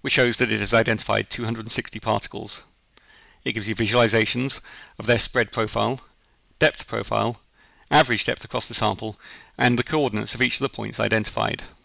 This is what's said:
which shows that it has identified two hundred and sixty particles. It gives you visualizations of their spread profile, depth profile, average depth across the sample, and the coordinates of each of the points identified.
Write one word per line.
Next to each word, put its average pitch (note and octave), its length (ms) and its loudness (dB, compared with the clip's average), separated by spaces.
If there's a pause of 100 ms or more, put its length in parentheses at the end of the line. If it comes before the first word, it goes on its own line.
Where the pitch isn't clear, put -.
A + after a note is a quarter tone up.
which C#3 120 -2
shows B2 240 4
that A#2 140 2
it G#2+ 80 0
has G#2 140 2
identified A2 560 2
two A#2+ 160 -4
hundred A2+ 160 -4
and A2 100 -4
sixty - 280 -2
particles. - 640 -4 (800)
It B2 80 -2
gives G#2+ 160 -4
you A2 60 -2
visualizations A2+ 840 2 (400)
of A2 60 -10
their A#2 120 4
spread - 360 0
profile, A2+ 480 -2 (580)
depth - 280 0
profile, A2 520 -2 (500)
average D3 360 4
depth - 180 -2
across - 240 -4
the B2 60 -4
sample, G#2+ 440 0 (400)
and B2 220 4
the B2 40 0
coordinates A2+ 520 0
of A2+ 60 -4
each B2 140 0
of - 60 -2
the C3+ 140 -2
points A2 240 -8
identified. G#2+ 640 0 (220)